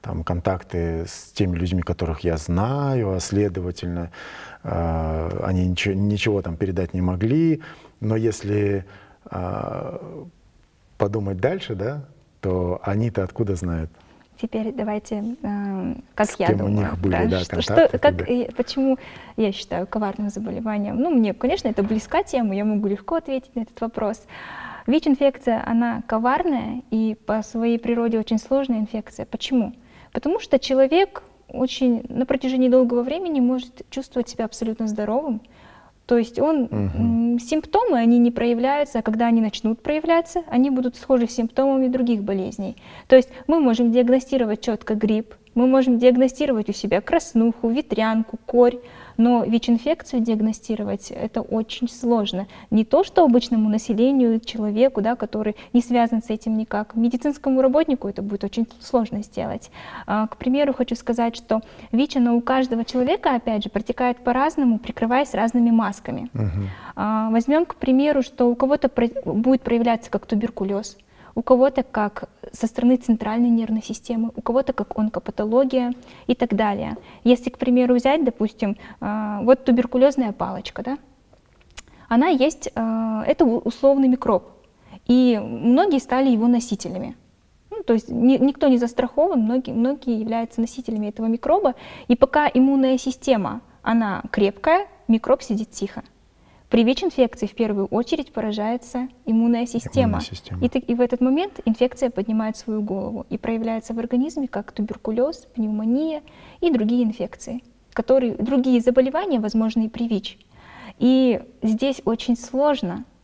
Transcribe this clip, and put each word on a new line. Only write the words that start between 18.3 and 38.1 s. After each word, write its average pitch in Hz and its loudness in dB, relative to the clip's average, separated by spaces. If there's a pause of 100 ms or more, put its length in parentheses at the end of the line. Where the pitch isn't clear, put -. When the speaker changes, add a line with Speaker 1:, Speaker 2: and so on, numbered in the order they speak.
Speaker 2:
почему 262 0 (400)
я 214 0
считаю 180 -6
коварным 208 -4
заболеванием. 208 -6
Ну, 285 0
мне, 220 4
конечно, 285 -2
это 202 0
близка 220 -2
тема, 233 -2
я 202 -2
могу 214 0
легко 202 -4
ответить 269 -6
на 240 -6
этот - -12
вопрос. 226 -6 (640)
вич-инфекция, 269 2
она 233 0
коварная 247 -2
и 220 0 (100)
по 214 -2
своей 233 -2
природе 233 0
очень 220 -2
сложная 262 0
инфекция. 214 -6
Почему? 233 -2 (400)
Потому 370 -2
что - 2
человек 269 2 (260)
очень 247 0
на 240 -2
протяжении 262 2
долгого 240 4
времени 311 -2
может 247 -2
чувствовать 247 -6
себя 226 -6
абсолютно 220 -4
здоровым. 214 -2 (680)
То 240 4
есть 233 -2
он, 294 2
Speaker 1:
Мгм. 101 0 (440)
Speaker 2:
м, 240 0
симптомы, 311 0
они 233 6